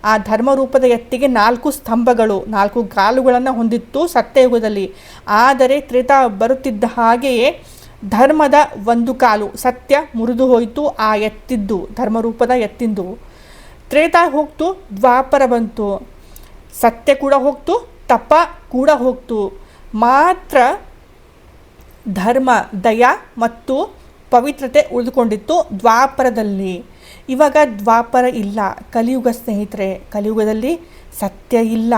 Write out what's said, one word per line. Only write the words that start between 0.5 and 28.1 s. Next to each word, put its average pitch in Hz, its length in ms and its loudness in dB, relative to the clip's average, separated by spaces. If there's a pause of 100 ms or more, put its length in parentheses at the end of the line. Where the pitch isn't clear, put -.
ರೂಪದ 262 300 0
ಎತ್ತಿಗೆ 247 440 0
ನಾಲ್ಕು 240 440 0
ಸ್ತಂಭಗಳು, 226 720 0
ನಾಲ್ಕು 208 380 -2
ಕಾಲುಗಳನ್ನು 247 720 2
ಹೊಂದಿತ್ತು 233 540 -2
ಸತ್ಯಯುಗದಲ್ಲಿ. 226 840 0 (360)
ಆದರೆ 254 540 2
ತ್ರೇತಾ 254 460 2
ಬರುತ್ತಿದ್ದ 226 560 -2 (140)
ಹಾಗೆಯೇ 240 680 0 (460)
ಧರ್ಮದ 269 440 4 (320)
ಒಂದು 233 280 0
ಕಾಲು 214 440 0
ಸತ್ಯ 254 400 0 (180)
ಮುರಿದು 233 320 0
ಹೋಯಿತು. 240 400 0
ಆ 220 280 -2
ಎತ್ತಿದ್ದು, 214 800 -6
ಧರ್ಮರೂಪದ 226 540 -2
ಎತ್ತಿಂದು. 214 680 -4 (720)
ತ್ರೇತಾ 330 400 2
ಹೋಗ್ತು, 302 540 -4 (140)
ದ್ವಾಪರ 262 480 2
ಬಂತು, 220 600 -4 (760)
ಸತ್ಯ 233 340 0
ಕೂಡ 277 180 0
ಹೋಗ್ತು, 285 600 -2 (120)
ತಪ 240 260 0 (380)
ಕೂಡ 262 220 0
ಹೋಗ್ತು. 247 440 -4 (580)
ಮಾತ್ರ 285 640 2 (1500)
ಧರ್ಮ, 240 400 0 (340)
ದಯ 233 220 2 (320)
ಮತ್ತು 262 580 -4 (360)
ಪವಿತ್ರತೆ 269 500 0 (120)
ಉಳಿದುಕೊಂಡಿತ್ತು 240 640 -2 (240)
ದ್ವಾಪರದಲ್ಲಿ. 220 1040 0 (460)
ಇವಾಗ 285 280 2 (220)
ದ್ವಾಪರ 233 460 2